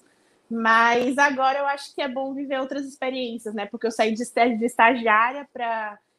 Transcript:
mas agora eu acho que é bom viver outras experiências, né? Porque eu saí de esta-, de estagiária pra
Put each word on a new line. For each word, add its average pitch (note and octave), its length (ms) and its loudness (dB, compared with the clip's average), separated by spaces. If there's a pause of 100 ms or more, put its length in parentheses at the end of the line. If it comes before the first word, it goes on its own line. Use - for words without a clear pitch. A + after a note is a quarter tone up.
(540)
mas A#3 640 2
agora C4+ 440 2
eu C#4+ 60 -4
acho C#4 280 -6
que E4 80 -4
é C#4+ 40 0
bom C4+ 280 -6
viver C4+ 260 -4
outras C#4 240 -6
experiências, B3+ 680 -6
né? G#3 100 -6
Porque A3+ 220 -6
eu A3+ 40 0
saí A3+ 220 0
de G#3+ 80 -4
esta-, A#3 240 0
de A#3 220 2
estagiária A#3+ 840 2
pra A3+ 480 -6 (200)